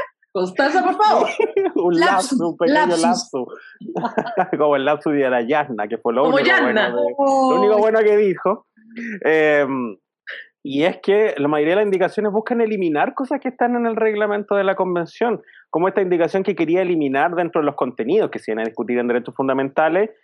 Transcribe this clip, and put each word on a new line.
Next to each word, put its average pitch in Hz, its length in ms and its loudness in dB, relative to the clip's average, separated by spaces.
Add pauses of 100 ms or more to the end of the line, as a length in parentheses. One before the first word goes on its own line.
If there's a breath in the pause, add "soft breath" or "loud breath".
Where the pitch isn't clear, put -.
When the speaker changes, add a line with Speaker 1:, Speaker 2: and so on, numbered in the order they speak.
(320)
Speaker 1:
Constanza, 277 520 0
por 370 180 0
favor. - 260 4 (100)
Speaker 2:
<laughs> - 380 0
Un 175 220 2
Speaker 1:
Lapsus, 349 400 2
Speaker 2:
lapsus, - 20 0
un 165 180 -2
pequeño 294 280 2
Speaker 1:
lapsus. 165 160 0
Speaker 2:
lapsus. 165 420 0 (360 loud breath)
<laughs> - 760 -4
Como 147 180 4
el 135 80 0
lapsus 151 300 0
de 143 100 2
Arayasna, 123 640 0
que 113 100 -6
fue 120 140 -2
lo 135 120 2
Speaker 1:
Como 247 120 2
Speaker 2:
único - 120 2
Speaker 1:
Yasna. 381 160 2
Speaker 2:
bueno 220 320 0
de, 247 220 0
lo 269 420 2
único 214 180 4
bueno 220 220 2
que 208 180 4
dijo. 196 480 0 (580 loud breath)
Em, 143 720 2 (680 loud breath)
y 143 200 -4
es 185 200 0
que 208 360 2
la 143 100 0
mayoría 151 260 2
de - 20 2
las 214 100 2
indicaciones 190 460 -2
buscan 220 280 -2
eliminar 190 540 -2
cosas 277 260 -6
que - 80 -6
están 247 280 -2
en 233 100 -2
el 226 100 -2
reglamento 208 600 -2
de 196 80 0
la 196 100 0
convención, 185 640 -2 (300 soft breath)
como 175 180 0
esta 196 140 0
indicación 180 400 0
que 185 140 -2
quería 170 260 0
eliminar 160 520 0
dentro 170 260 -2
de 147 60 0
los 143 100 -2
contenidos 143 540 -2
que - 100 -8
se - 120 -8
iban 110 100 -4
a 113 60 -4
discutir 120 300 -4
en 120 100 -2
derechos 120 260 -2
fundamentales, 156 760 0 (140 soft breath)